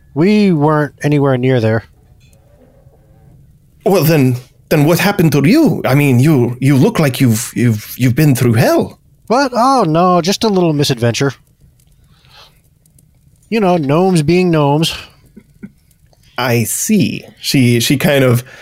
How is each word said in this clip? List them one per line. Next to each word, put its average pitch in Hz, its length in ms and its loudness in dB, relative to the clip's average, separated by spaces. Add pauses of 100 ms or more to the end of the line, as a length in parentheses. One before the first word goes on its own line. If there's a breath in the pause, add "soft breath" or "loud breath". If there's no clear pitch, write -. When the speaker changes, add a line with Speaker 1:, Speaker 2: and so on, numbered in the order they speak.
(140)
Speaker 1:
We 196 380 2
weren't 151 520 0
anywhere 139 340 0
near 127 240 0
there. 110 220 -2 (2000)
Speaker 2:
Well, 175 180 2
then, 139 320 2 (340)
then 151 160 2
what 170 140 2
happened 185 340 0
to 139 140 2
you? 269 380 2
I 123 100 0
mean, 139 240 2
you, 123 400 2
you 139 160 2
look 151 240 2
like 143 220 0
you've, 113 340 -2
you've, 110 420 -2
you've 123 180 0
been 151 200 2
through 120 180 0
hell. 226 460 -2 (280)
Speaker 1:
What? 254 260 0
Oh, 240 340 0
no, 175 340 2
just 190 220 -4
a 226 60 0
little 180 240 0
misadventure. 135 580 -2 (2250 soft breath)
You 220 100 -2
know, 180 180 2
gnomes 165 440 0
being 175 300 0
gnomes. 151 440 0 (1400 loud breath)
Speaker 2:
I 120 260 0
see. - 640 -4 (140)
She, 120 400 0
she 139 180 -2
kind 139 260 0
of 123 200 2 (180 loud breath)